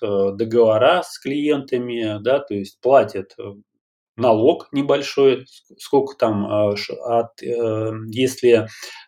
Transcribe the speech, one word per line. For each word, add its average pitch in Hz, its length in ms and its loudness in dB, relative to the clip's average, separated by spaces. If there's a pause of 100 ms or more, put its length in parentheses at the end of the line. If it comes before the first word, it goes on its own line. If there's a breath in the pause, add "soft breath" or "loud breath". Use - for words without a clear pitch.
э, 98 320 -2
договора 113 720 2
с - 160 -16
клиентами, 131 1040 -4
да, 127 180 0
то - 140 -10
есть 101 280 -10
платят, 135 580 2
э, 110 40 -14 (720)
налог 120 540 2
небольшой, 139 720 0
ск-, - 340 -20
сколько 139 380 0
там, 104 540 0
э, 104 40 -6
ш-, - 180 -10
от, 117 480 -4
э, 113 500 -4 (180)
если, 117 580 2 (400 loud breath)